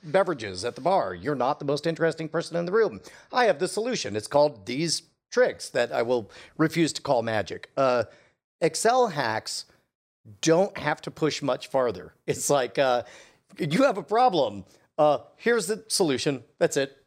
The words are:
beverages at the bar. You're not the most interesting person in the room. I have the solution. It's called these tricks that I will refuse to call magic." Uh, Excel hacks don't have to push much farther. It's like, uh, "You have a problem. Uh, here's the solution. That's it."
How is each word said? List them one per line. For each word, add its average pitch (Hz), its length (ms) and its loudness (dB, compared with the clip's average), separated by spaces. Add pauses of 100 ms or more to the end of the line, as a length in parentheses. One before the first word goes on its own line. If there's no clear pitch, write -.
beverages 139 600 -2
at 120 120 -6
the - 60 -14
bar. 135 320 0
You're 98 220 -4
not 127 240 0
the 156 60 -8
most 143 200 -2
interesting 160 440 -2
person 165 260 -6
in 170 80 -2
the 175 80 -6
room. 190 300 0 (320)
I 254 100 2
have 196 160 2
the 180 80 -2
solution. 208 480 -4
It's 107 120 -4
called 143 380 2
these 143 380 -4 (260)
tricks 240 420 0
that 120 200 0
I 123 120 0
will 117 280 0 (260)
refuse 156 360 2
to - 80 -10
call 127 200 0
magic." 107 540 -4
Uh, 127 300 2 (560)
Excel 226 480 2
hacks 120 560 -4 (760)
don't 170 360 4
have 151 240 -4
to - 100 -12
push 151 300 -4
much 131 260 -4
farther. 107 460 -2 (140)
It's 139 220 -4
like, 135 280 0
uh, 127 260 2 (540)
"You 190 260 0
have 247 140 2
a 196 60 -8
problem. 165 640 2 (320)
Uh, 151 220 4 (180)
here's 226 300 0
the 208 200 -4
solution. 135 560 0 (160)
That's 165 180 2
it." 135 180 -2 (120)